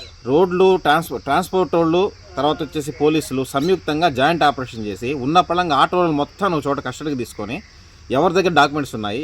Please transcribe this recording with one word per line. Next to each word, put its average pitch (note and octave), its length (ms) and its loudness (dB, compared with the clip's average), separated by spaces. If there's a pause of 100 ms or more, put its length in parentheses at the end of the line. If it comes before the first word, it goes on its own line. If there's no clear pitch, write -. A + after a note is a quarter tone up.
(280)
రోడ్లు, F3+ 400 4 (160)
ట్రాన్స్‌పో-, D3 420 0
ట్రాన్స్‌పోర్ట్ F#3 540 0
వాళ్ళు, E3+ 220 2 (340)
తర్వాత C#3+ 280 0
వచ్చేసి D3 260 -6 (120)
పోలీసులు D3 500 0
సంయుక్తంగా E3 560 0 (100)
జాయింట్ D3+ 300 2
ఆపరేషన్ A#2 400 -4
చేసి A#2 240 -6 (140)
ఉన్న E3 120 4 (120)
పళంగా E3+ 320 0
ఆటో E3+ 180 0
వాళ్ళని E3 220 0
మొత్తం F#3 340 -4
ఒక C#3+ 100 -2
చోట C#3 220 -2
కస్టడీకి C#3+ 340 -6
తీసుకొని A2 340 -8 (600)
ఎవరి E3+ 200 2
దగ్గర F3+ 220 0
డాక్యుమెంట్స్ C#3+ 380 0
ఉన్నాయి, G#2+ 260 -6